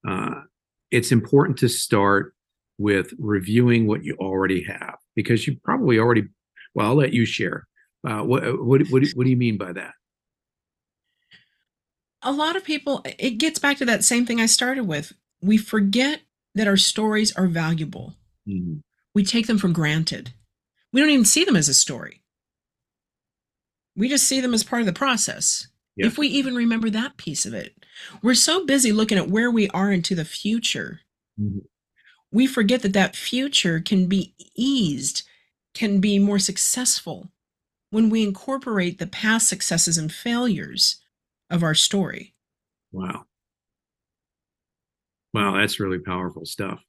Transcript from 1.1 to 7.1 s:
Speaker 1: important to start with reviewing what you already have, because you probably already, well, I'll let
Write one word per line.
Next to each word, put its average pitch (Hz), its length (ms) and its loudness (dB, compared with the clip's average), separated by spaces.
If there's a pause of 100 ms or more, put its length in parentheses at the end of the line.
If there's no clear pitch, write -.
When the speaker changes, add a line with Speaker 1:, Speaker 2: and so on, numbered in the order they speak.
Speaker 1:
important 131 460 4
to 127 100 2
start 101 640 0 (440)
with 101 420 0
reviewing 113 680 2
what 107 180 -2
you - 140 -6
already 95 440 0
have, - 320 -10 (200)
because 113 300 0
you 131 180 -4
probably 190 360 2
already, 113 240 4 (500)
well, 107 140 0
I'll 127 80 2
let 147 160 4